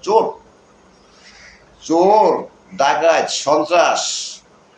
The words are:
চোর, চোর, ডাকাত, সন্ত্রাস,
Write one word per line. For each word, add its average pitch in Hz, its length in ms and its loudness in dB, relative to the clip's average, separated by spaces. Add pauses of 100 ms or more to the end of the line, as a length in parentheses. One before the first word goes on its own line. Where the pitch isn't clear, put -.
চোর, 214 300 0 (1500)
চোর, 180 640 2 (320)
ডাকাত, 147 540 0
সন্ত্রাস, 156 720 0 (760)